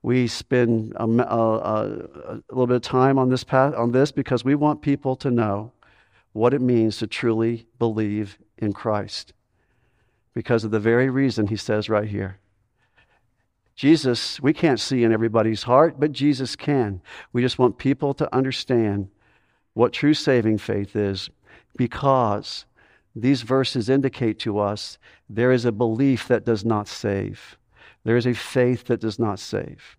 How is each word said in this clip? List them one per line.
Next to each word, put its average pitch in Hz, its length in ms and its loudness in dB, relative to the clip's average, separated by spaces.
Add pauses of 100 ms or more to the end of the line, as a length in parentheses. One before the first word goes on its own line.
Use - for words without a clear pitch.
We 123 260 2
spend 117 680 0
a, - 80 -4
a, - 40 0
a, 110 800 0
a - 600 -12
little 127 160 0
bit 123 100 2
of 120 60 -2
time 135 360 2
on 127 120 2
this 127 120 0
path, 135 320 2
on 117 160 -2
this 131 220 2
because 123 320 -2
we 135 100 2
want 147 280 0
people 139 340 -2
to 139 160 -4
know 107 400 -2 (640)
what 117 180 4
it 143 80 0
means 117 380 2
to 113 80 -6
truly 113 600 -2 (120)
believe 107 600 -2 (200)
in 104 160 -2
Christ - 580 -6 (1040)
because 113 280 0
of 110 80 -4
the 110 80 0
very 117 300 2
reason 127 380 0
he 104 100 -4
says 107 320 -2
right 107 180 0
here. 101 320 -8 (1400)
Jesus, 135 640 2
we 139 120 2
can't 143 260 2
see 123 260 0
in 113 80 4
everybody's 110 500 0
heart, 131 360 4
but 151 140 0
Jesus 135 420 -2
can. 113 460 -2 (320)
We 123 80 0
just 123 180 0
want 123 200 2
people 139 360 0
to - 200 -4
understand 117 760 0 (640)
what 117 220 2
true 147 200 2
saving 113 440 2
faith 101 360 -6
is 98 360 -4 (460)
because 120 880 0 (500)
these 123 240 2
verses 127 480 -2
indicate 131 520 0
to 104 180 -2
us 104 400 -4 (320)
there 117 200 2
is 123 140 2
a 120 80 2
belief 117 560 0
that 110 160 2
does 107 200 0
not 107 240 0
save. 101 680 -6 (480)
There 113 140 2
is 120 80 0
a 123 80 2
faith 123 500 0
that 117 160 -2
does 110 180 -6
not 104 200 -2
save. - 600 -10